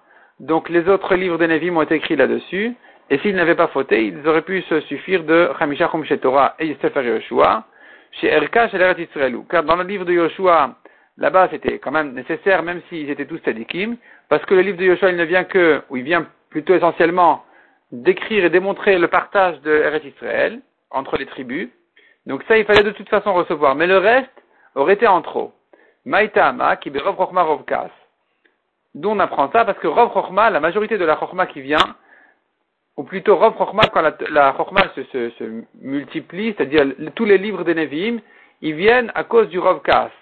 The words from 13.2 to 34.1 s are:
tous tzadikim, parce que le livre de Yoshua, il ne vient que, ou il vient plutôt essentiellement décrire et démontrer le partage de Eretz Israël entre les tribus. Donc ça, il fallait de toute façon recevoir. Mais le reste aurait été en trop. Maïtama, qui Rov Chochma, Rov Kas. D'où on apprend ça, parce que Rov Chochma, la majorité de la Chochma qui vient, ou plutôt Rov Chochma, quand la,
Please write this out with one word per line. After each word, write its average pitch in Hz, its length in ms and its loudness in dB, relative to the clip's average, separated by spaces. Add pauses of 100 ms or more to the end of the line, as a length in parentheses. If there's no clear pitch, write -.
tous 156 120 -10
tzadikim, 165 580 -6 (320)
parce 151 160 0
que 202 100 0
le 185 80 6
livre 190 160 -4
de 185 60 -2
Yoshua, 185 260 4
il 180 60 0
ne 170 80 0
vient 180 200 0
que, 170 460 2
ou 131 80 -6
il 123 40 -6
vient 160 240 -2 (240)
plutôt 165 240 0
essentiellement 170 720 2 (480)
décrire 185 520 -2
et 165 60 2
démontrer 190 480 2
le 170 80 2
partage 180 540 0
de 151 100 -4
Eretz 151 340 0
Israël 135 560 -4 (300)
entre 135 260 -6
les 139 100 -8
tribus. 143 420 -10 (580)
Donc 131 220 -8
ça, 220 100 6
il 214 60 2
fallait 208 180 6
de 208 80 -2
toute 202 180 -12
façon 202 260 0
recevoir. 151 420 2
Mais 165 100 0
le 190 120 4
reste 240 300 2 (460)
aurait 151 200 2
été 214 120 2
en 180 160 4
trop. - 300 -8 (520)
Maïtama, 170 720 0
qui - 140 -12
Rov 151 260 -4
Chochma, 175 260 0
Rov 147 220 -2
Kas. 123 260 -6 (1040)
D'où 160 160 -4
on 214 100 -2
apprend 147 320 0
ça, 226 120 4
parce 202 140 -2
que - 80 -6
Rov 165 260 2
Chochma, 202 380 0
la 170 80 0
majorité 170 400 -2
de 175 60 -2
la 156 120 2
Chochma - 300 -4
qui - 140 -12
vient, 139 180 0 (1200)
ou 143 80 -10
plutôt 190 320 2
Rov 202 220 4
Chochma, 185 240 0 (100)
quand 185 80 0
la, 156 160 0 (140)